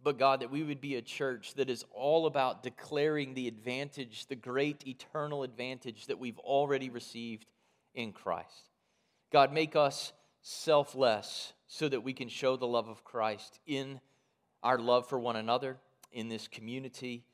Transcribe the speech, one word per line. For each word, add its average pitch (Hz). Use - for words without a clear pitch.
but 143
God, 135
that 123
we 147
would 147
be 143
a 117
church 127
that 135
is 120
all 151
about 131
declaring 143
the 127
advantage, 123
the 135
great 135
eternal 147
advantage 123
that 123
we've 120
already 139
received 117
in 113
Christ. -
God, 139
make 156
us 143
selfless 131
so -
that 131
we 127
can 120
show 131
the 127
love 117
of 107
Christ 107
in 135
our 123
love 120
for 135
one 120
another, 127
in 113
this 113
community, 123